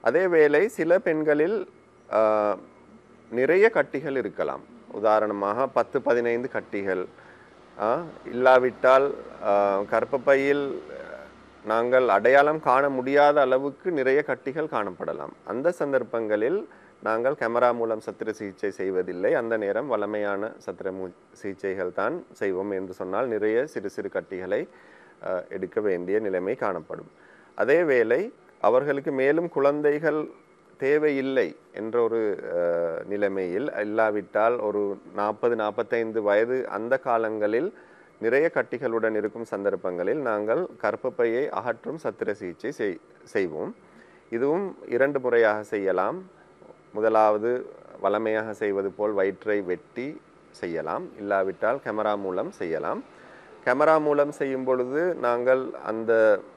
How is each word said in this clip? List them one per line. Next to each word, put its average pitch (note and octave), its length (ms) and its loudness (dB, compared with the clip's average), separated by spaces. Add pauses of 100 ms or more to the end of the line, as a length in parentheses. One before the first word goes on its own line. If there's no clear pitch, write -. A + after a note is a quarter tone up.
அதே D#3 260 2
வேளை D#3+ 420 6
சில E3+ 300 2
பெண்களில், D#3 680 0 (440)
ஆ, G#2+ 440 2 (760)
நிறைய D#3 400 4
கட்டிகள் C#3+ 460 -2
இருக்கலாம். E2+ 440 -4 (320)
உதாரணமாக G#2+ 760 0
பத்து, A#2+ 340 -2
பதினைந்து A#2+ 480 0
கட்டிகள், F#2+ 560 -4 (720)
ஆ, B2 220 0 (220)
இல்லாவிட்டால், B2+ 920 4 (300)
ஆ, G2+ 360 2
கர்ப்பப்பையில் C3+ 1000 0 (840)
நாங்கள் A#2+ 440 4
அடையாளம் C#3 520 6
காண C#3 280 4
முடியாத C#3+ 520 4
அளவுக்கு C3+ 500 0
நிறைய C#3 320 2
கட்டிகள் C#3+ 440 -6
காணப்படலாம். F#2+ 680 -6 (120)
அந்த C3+ 280 -2
சந்தர்ப்பங்களில் B2 960 -2 (340)
நாங்கள் A#2 320 0
கேமரா A#2+ 400 2
மூலம் A2+ 260 -2
சத்திர A2 300 -8
சிகிச்சை G2+ 400 -6
செய்வதில்லை. F#2 640 -2
அந்த A#2 220 0
நேரம் G#2+ 300 -2
வழமையான G#2 600 -2
சத்திர F#2+ 440 -10
மூ-, F#2 220 -8 (200)
சிகிச்சைகள் F#2+ 600 -6
தான் B2+ 400 -2
செய்வோம் G2 380 -4
என்று F#2+ 220 -6
சொன்னால் G2 340 -4
நிறைய A2 400 0
சிறு G2+ 240 -8
சிறு G2+ 180 -8
கட்டிகளை, F#2 600 -6 (580)
ஆ, F#2 220 -4
எடுக்க F#2+ 320 -6
வேண்டிய F#2+ 380 0
நிலைமை G2 360 -2
காணப்படும். E2+ 560 -6 (440)
அதே C#3+ 280 4
வேளை C3+ 500 2 (280)
அவர்களுக்கு C#3 520 2
மேலும் D3 360 2
குழந்தைகள் D3 800 0 (500)
தேவையில்லை C3+ 800 0 (160)
என்ற A2 300 -2
ஒரு, A2 420 0 (120)
ஆ, E2+ 320 0 (160)
நிலைமையில், G2 680 -2
இல்லாவிட்டால் G#2+ 880 0
ஒரு G#2 400 -2 (160)
நாற்பது, G#2+ 420 0
நாற்பத்தைந்து A2 640 -2
வயது A2+ 460 2
அந்த A#2 300 -2
காலங்களில் A2+ 760 0 (440)
நிறைய C3+ 360 2
கட்டிகளுடன் A2+ 600 -2
இருக்கும் G#2+ 300 -4
சந்தர்ப்பங்களில் G2 720 -2
நாங்கள் A#2+ 480 -2 (160)
கர்ப்பப்பையை A#2 680 -2
அகற்றும் A#2 540 -6
சத்திர G#2+ 300 -4
சிகிச்சை G2+ 400 -8
செய்-, G#2 280 -6 (240)
செய்வோம். F#2+ 520 -4 (540)
இதுவும் D3 480 -2 (100)
இரண்டு C3+ 320 0
முறையாக A#2 420 4
செய்யலாம். G2+ 600 -2 (720)
முதலாவது A2 760 2 (340)
வழமையாக A2 520 0
செய்வது G2 380 -2
போல் G#2 220 -4
வயிற்றை G2+ 480 0
வெட்டி G2+ 600 -8 (300)
செய்யலாம், E2+ 520 -6 (160)
இல்லாவிட்டால் G2+ 680 -2
கேமரா G#2+ 340 -2
மூலம் G2 320 -4
செய்யலாம். F2 540 -6 (600)
கேமரா D3+ 360 4
மூலம் D3 320 2
செய்யும் C3+ 320 -4
பொழுது C3 500 0
நாங்கள் B2 560 0 (140)
அந்த A2 560 4 (160)